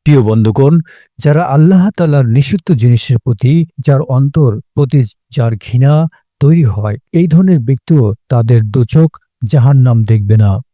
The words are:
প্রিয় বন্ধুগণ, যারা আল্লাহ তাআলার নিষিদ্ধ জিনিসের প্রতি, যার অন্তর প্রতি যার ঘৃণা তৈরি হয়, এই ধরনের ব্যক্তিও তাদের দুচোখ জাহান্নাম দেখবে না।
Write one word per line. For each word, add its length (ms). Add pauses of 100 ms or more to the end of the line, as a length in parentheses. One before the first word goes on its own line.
প্রিয় 200
বন্ধুগণ, 520 (460)
যারা 280
আল্লাহ 420
তাআলার 380
নিষিদ্ধ 460
জিনিসের 460
প্রতি, 340 (260)
যার 300
অন্তর 420 (220)
প্রতি 260 (320)
যার 240
ঘৃণা 380 (480)
তৈরি 240
হয়, 320 (160)
এই 140
ধরনের 320
ব্যক্তিও 440 (260)
তাদের 300 (120)
দুচোখ 380 (360)
জাহান্নাম 580
দেখবে 340
না। 140 (220)